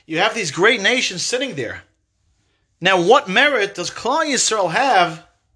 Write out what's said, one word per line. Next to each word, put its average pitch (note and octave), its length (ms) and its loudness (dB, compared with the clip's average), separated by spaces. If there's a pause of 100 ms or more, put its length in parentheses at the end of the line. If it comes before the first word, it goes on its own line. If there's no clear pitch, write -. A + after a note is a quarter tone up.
you D#3 120 -6
have A3 160 0
these G3 160 -4
great G3+ 300 2
nations G#3 420 -2
sitting B3+ 320 -4
there. G2+ 300 -8 (960)
Now, F#3 200 2
what G#3 280 4
merit A3 480 0
does F3 160 -8
Klal D4+ 340 -2
Yisrael A3 460 0
have F#3+ 520 2 (300)